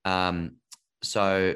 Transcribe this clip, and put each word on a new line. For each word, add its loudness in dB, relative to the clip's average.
Um, -2
so 2